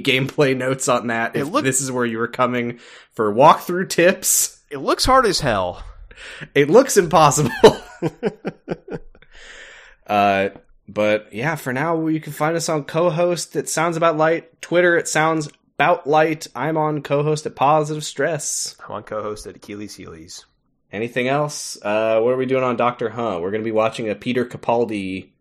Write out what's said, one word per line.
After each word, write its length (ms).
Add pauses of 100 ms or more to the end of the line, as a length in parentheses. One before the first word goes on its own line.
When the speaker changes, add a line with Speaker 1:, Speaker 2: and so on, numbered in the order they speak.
Speaker 1:
gameplay 540
notes 320
on 180
that. 300
Speaker 2:
It 60
Speaker 1:
If 100
Speaker 2:
look- 120
Speaker 1:
this 160
is 120
where 140
you 120
were 80
coming 540 (340)
for 180
walkthrough 580
tips. 680 (100)
Speaker 2:
It 80
looks 260
hard 200
as 140
hell. 460 (680)
Speaker 1:
It 160
looks 280
impossible. 640
<laughs> 200 (2250)
Uh, 460 (380)
but 440
yeah, 220
for 180
now, 360
you 120
can 140
find 220
us 120
on 160
co-host 720
at 120
Sounds 280
About 220
Light, 420
Twitter 380
at 100
Sounds 400 (340)
at 60
Outlight. 680
I'm 220
on 260
co-host 440
at 100
Positive 480
Stress. 800
Speaker 2:
I'm 80
on 100
co-host 440
at 100
Achilles 400
Heelys. 480 (480)
Speaker 1:
Anything 360
else? 540
Uh, 380
what 120
are 40
we 100
doing 180
on 120
Doctor 340
Huh? 320
We're 80
gonna 140
be 80
watching 360
a 60
Peter 300
Capaldi 840 (100)